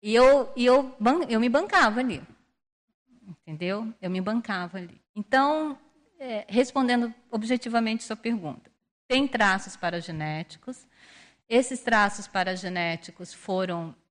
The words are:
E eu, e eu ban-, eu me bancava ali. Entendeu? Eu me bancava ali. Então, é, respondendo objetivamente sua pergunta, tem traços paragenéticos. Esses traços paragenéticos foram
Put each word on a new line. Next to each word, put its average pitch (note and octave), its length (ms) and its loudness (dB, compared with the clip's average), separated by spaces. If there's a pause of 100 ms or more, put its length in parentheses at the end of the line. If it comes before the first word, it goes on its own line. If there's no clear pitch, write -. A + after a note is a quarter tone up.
E G#3+ 120 -4
eu, C4 400 8
e B3 120 2
eu B3+ 340 4
ban-, C4+ 300 2
eu A3+ 100 2
me A#3+ 80 2
bancava B3+ 520 2
ali. A3+ 220 -4 (1040)
Entendeu? F#3 720 -8
Eu F#3 100 -6
me F#3 100 -2
bancava G3 560 -4
ali. F3 240 -14 (160)
Então, C#4 640 0 (400)
é, A#3+ 280 -8
respondendo B3 680 0 (160)
objetivamente A3+ 760 -2
sua A3 120 -8
pergunta, F#3 540 -8 (380)
tem C4+ 180 2
traços G3 500 0
paragenéticos. E3 1080 -8 (640)
Esses B3+ 320 0
traços G#3 460 0
paragenéticos F3+ 1040 -6
foram F3+ 600 -4 (160)